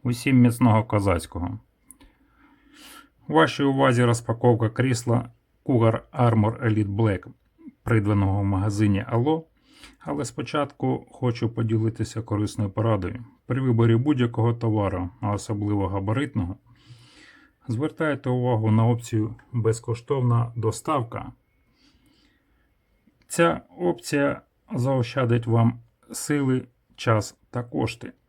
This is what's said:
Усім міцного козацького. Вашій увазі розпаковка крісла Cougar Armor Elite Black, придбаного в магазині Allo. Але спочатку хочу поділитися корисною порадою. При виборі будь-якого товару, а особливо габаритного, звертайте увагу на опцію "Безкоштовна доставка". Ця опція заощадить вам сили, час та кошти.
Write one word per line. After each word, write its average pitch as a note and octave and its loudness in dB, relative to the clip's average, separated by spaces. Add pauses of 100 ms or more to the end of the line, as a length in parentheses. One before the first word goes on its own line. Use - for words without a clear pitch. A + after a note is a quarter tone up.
Усім B2+ 2
міцного A#2 4
козацького. G2 -2 (1700)
Вашій D3+ 2
увазі C3+ 4
розпаковка A#2 2
крісла A#2+ 0 (340)
Cougar A2+ 2 (120)
Armor A2+ 2
Elite G#2 0
Black, G#2 0 (560)
придбаного G2+ 2
в G2+ -2
магазині G2 0
Allo. D3 0 (580)
Але D3 -6
спочатку C3 -4
хочу A#2 -4
поділитися A2 -4
корисною G#2 -4
порадою. G#2+ -2 (220)
При B2+ -2
виборі A#2 4
будь-якого A#2+ 0
товару, G2 -2 (100)
а G2+ -2
особливо G2+ -2
габаритного, G2+ -4 (1120)
звертайте C#3 -4
увагу B2 0
на A2+ 4
опцію A#2 -2 (180)
"Безкоштовна A#2 -2
доставка". A#2 -4 (2000)
Ця E3+ 2 (180)
опція D#3 -2 (320)
заощадить A#2+ 0
вам A#2 2 (320)
сили, C3 -2 (300)
час A2 -2 (120)
та B2 -6
кошти. - -6 (160)